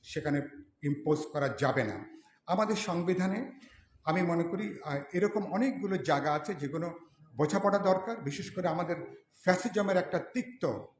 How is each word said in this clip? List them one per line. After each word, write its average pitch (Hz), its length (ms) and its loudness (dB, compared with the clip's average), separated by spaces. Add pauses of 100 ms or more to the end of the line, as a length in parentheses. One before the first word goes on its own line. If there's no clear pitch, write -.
সেখানে 147 380 -2 (440)
ইম্পোজ 147 360 2 (140)
করা 139 140 2
যাবে 123 360 2
না। 104 140 -4 (480)
আমাদের 208 300 2
সংবিধানে 185 760 0 (520)
আমি 175 180 2
মনে 170 220 2
করি, 185 220 -4 (180)
আহ, 143 160 -2 (140)
এরকম 202 300 2 (100)
অনেকগুলো 202 440 0
জায়গা 143 360 2
আছে 151 200 -2
যেগুলো 156 340 -4 (480)
বোঝাপড়া 196 420 4
দরকার। 196 440 2
বিশেষ 143 300 -6
করে 175 160 -2
আমাদের 165 300 -2 (460)
ফ্যাসিজমের 196 540 4
একটা 180 220 2 (140)
তিক্ত - 300 -4 (360)